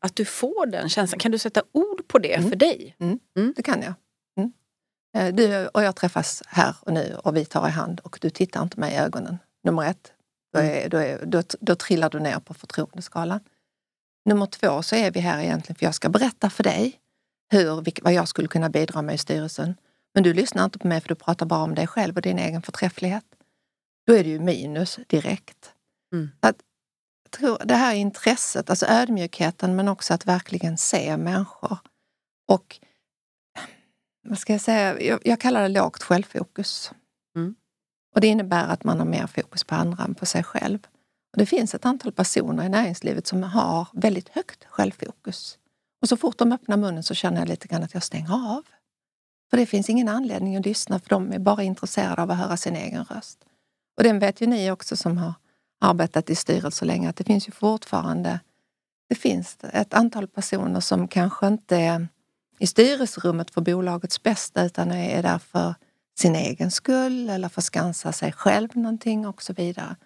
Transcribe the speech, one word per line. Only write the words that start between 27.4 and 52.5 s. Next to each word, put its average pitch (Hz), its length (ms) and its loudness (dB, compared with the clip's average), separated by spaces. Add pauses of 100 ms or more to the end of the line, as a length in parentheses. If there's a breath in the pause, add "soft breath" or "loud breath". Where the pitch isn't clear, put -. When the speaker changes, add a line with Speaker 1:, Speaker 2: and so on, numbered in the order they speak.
Speaker 2:
det 240 100 2
här 240 200 4
intresset, - 760 -2
alltså 185 160 0
ödmjukheten, 185 880 0
men 196 120 2
också 190 260 0
att - 120 -4
verkligen 175 520 -2
se 156 380 0
människor. 180 640 -4 (680)
Och, - 300 2 (1500 loud breath)
vad 202 100 -4
ska - 140 -2
jag 202 100 0
säga, 208 400 0
jag, 226 220 0
jag 233 160 2
kallar 247 220 2
det 196 60 2
lågt 190 340 0
självfokus. - 920 -2 (440)
Speaker 1:
Mm. 175 180 -4 (600)
Speaker 2:
Och 220 60 6
det 214 60 6
innebär 190 420 2
att 170 160 -4
man 165 140 2
har 165 80 0
mer 160 200 -2
fokus - 380 -6
på - 100 -6
andra 170 300 -2
än 165 100 -4
på 180 120 -8
sig 175 180 0
själv. - 340 -4 (540)
Och - 60 -4
det 202 80 6
finns 247 280 0
ett - 120 -4
antal 254 260 -2
personer 160 520 -2
i 185 40 -2
näringslivet 190 580 -2
som 185 160 -2
har 175 500 0
väldigt 190 360 -2
högt - 360 -10
självfokus. - 920 -6 (440)
Och 240 60 0
så 240 80 4
fort 320 220 -2
de 240 140 4
öppnar 220 240 -2
munnen 180 260 -2
så - 120 -4
känner 180 240 0
jag 165 100 -2
lite 170 200 -6
grann 170 140 -4
att 165 120 -10
jag 175 80 -4
stänger 160 300 -6 (240)
av. 311 60 -8 (880)
För 240 60 4
det 240 100 6
finns 202 240 0
ingen 233 180 4
anledning 202 480 -2
att 190 100 -2
lyssna, 202 340 -2
för - 80 -20
de 190 240 0
är 190 60 -4
bara 202 240 2
intresserade 190 600 -2
av 180 80 -2
att 175 80 0
höra 175 180 -2